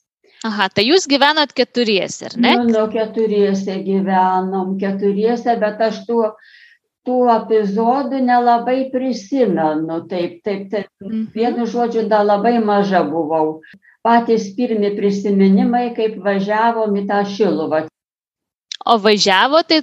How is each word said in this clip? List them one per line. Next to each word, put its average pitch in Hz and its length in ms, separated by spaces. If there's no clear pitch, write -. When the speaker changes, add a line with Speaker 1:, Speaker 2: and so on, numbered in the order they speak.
Speaker 1:
Aha, 208 260
tai 202 160
jūs 320 220
gyvenot 285 460
keturiese, 226 720
ar - 100
ne? 240 200
Speaker 2:
Nu, 240 100
nu, 220 200
keturiese 202 920
gyvenom, 190 960
keturiese, 202 800
bet 208 260
aš 220 200
tų, 233 160
tų 254 120
epizodų 220 920
nelabai 247 640
prisimenu, 165 1200
taip, 175 360
taip, 196 280
taip. 196 300
Speaker 1:
Mhm. 220 320
Speaker 2:
Vienu 233 360
žodžiu, 226 400
dar 208 180
labai 208 340
maža 202 460
buvau. 156 580
Patys 226 520
pirmi 220 400
prisiminimai, 202 1000
kaip 214 260
važiavom 208 720
į 202 140
tą 202 180
Šiluvą. 160 640
Speaker 1:
O - 180
važiavo, 208 640
tai 330 220